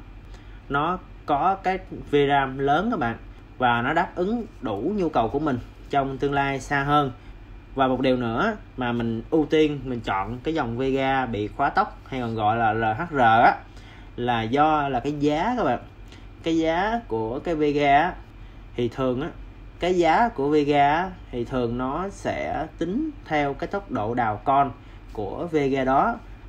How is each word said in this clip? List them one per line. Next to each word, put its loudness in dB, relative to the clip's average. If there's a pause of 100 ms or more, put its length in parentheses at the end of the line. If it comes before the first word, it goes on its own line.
(680)
nó -2 (260)
có 2
cái 0 (320)
V 2 (120)
ram 2
lớn 2
các -2
bạn, 0 (420)
và 4
nó 0
đáp 2
ứng -2 (160)
đủ -2
nhu 0
cầu 2
của 0
mình 0 (300)
trong 0
tương 0
lai 0
xa -2
hơn. 4 (640)
Và 2
một 2
điều 4
nữa 0 (240)
mà -2
mình -2
ưu 2
tiên 4
mình -4
chọn -4
cái -2
dòng -2
Vega 0
bị -4
khóa 0
tốc 0
hay -6
còn -4
gọi 2
là 4
R 0
H -4
R 2
á, 8 (600)
là 0
do 2
là 0
cái -4
giá 0
các 0
bạn. 0 (640)
Cái 0
giá 0
của -4
cái -4
Vega 4
á, 0 (640)
thì 0
thường -2
á, -6 (500)
cái 0
giá 4
của -2
Vega 4
á, -2 (220)
thì -4
thường -2
nó -2
sẽ -4 (100)
tính -2 (140)
theo 0
cái -6
tốc -6
độ -2
đào -2
con 4 (420)
của -6
Vega 2
đó. 4 (340)